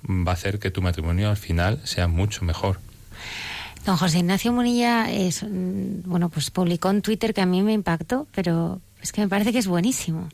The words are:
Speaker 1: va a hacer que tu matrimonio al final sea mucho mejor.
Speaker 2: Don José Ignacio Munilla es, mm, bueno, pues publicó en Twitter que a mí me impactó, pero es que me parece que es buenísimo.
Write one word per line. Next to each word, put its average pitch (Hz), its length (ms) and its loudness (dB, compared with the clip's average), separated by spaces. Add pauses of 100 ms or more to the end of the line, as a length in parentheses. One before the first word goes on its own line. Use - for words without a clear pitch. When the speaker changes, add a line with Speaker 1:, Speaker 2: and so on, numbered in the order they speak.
Speaker 1:
va 90 240 2
a 90 40 2
hacer 98 220 -2
que 95 140 -4
tu 95 100 -4
matrimonio 87 480 0
al 104 80 2
final 87 460 0
sea 90 240 0
mucho 92 380 0
mejor. 90 340 0 (1080)
Speaker 2:
Don 185 120 2
José 180 220 2
Ignacio 196 340 2
Munilla 240 580 2
es, 185 320 0
mm, 190 680 -4
bueno, 175 200 2
pues 147 200 -4
publicó 180 420 0
en 202 100 4
Twitter 220 320 0
que 202 80 0
a 185 40 4
mí 185 160 2
me 214 120 2
impactó, 202 600 -2
pero 170 460 0 (220)
es - 100 -8
que - 80 -4
me 208 80 2
parece 202 240 2
que 240 80 2
es 196 80 0
buenísimo. 175 680 0